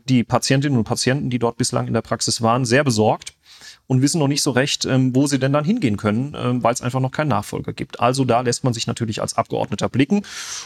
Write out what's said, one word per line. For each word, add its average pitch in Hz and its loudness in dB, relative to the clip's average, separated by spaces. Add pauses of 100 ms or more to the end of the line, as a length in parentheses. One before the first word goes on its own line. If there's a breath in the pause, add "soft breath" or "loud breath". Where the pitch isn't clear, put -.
die 127 4
Patientinnen 139 0
und 110 0
Patienten, 127 -2
die 123 -2
dort 117 -2
bislang 123 -2
in 123 -4
der 113 0
Praxis - -4
waren, 117 2
sehr 123 4
besorgt 120 0 (540 loud breath)
und 131 2
wissen 147 2
noch 139 4
nicht 143 0
so 147 0
recht, 131 0
ähm, 131 2
wo 139 4
sie 139 0
denn 135 0
dann 147 2
hingehen 156 0
können, 110 -2
ähm, 123 -2
weil's 117 0
einfach 123 -2
noch 131 0
keinen 156 -2
Nachfolger 101 -4
gibt. - -12
Also 131 2
da 120 4
lässt 120 -2
man 127 2
sich 113 -8
natürlich 113 -4
als - -6
Abgeordneter 107 -2
blicken 196 2 (420 loud breath)